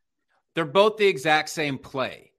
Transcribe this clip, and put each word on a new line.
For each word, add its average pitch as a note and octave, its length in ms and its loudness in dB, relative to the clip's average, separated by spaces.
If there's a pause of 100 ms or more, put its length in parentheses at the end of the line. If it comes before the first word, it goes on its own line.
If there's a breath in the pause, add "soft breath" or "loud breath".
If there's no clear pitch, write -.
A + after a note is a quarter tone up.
(560)
They're E3 80 -2
both G3 320 2
the G#3+ 100 0
exact D3+ 440 0
same D3 280 -6
play. A2+ 600 -10